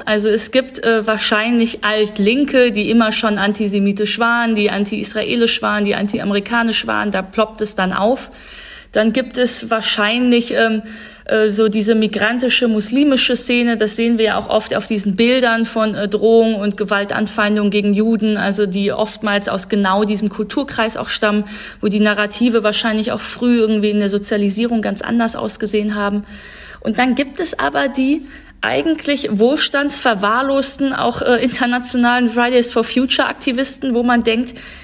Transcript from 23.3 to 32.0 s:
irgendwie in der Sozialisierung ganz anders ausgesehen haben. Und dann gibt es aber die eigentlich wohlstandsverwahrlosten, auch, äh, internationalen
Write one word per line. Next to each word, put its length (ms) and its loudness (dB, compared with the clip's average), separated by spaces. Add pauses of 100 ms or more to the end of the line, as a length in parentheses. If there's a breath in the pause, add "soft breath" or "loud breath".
irgendwie 320 2
in 80 2
der 100 2
Sozialisierung 720 0
ganz 220 -4
anders 320 0
ausgesehen 580 -2
haben. 300 -2 (560 loud breath)
Und 180 -4
dann 160 2
gibt 260 -4
es 200 -4
aber 300 0
die 360 0 (360 loud breath)
eigentlich 720 -2
wohlstandsverwahrlosten, 1600 0
auch, 280 -2
äh, 220 2
internationalen 840 0